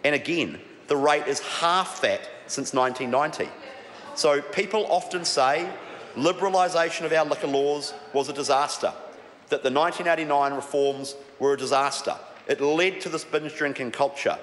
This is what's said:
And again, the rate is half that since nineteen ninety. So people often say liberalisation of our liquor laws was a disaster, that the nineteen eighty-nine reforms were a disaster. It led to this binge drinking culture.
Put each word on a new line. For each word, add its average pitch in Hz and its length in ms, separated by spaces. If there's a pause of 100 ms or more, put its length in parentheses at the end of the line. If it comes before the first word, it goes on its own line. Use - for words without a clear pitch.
And 147 120
again, 139 440 (280)
the 147 100
rate 147 300
is 139 120
half 175 600
that 98 280 (180)
since - 260
nineteen 127 380
ninety. 143 380 (680)
So 143 260
people 202 500
often 180 320
say 151 460 (460)
liberalisation 175 920
of 156 80
our 160 120
liquor 147 220
laws 143 460 (200)
was 135 160
a 147 40
disaster, 135 580 (580)
that 143 120
the 135 80
nineteen 170 380
eighty-nine 147 460
reforms 139 600 (220)
were 139 160
a 139 40
disaster. 135 580 (300)
It 139 140
led 170 420
to 180 80
this 156 140
binge 151 320
drinking 135 360
culture. - 520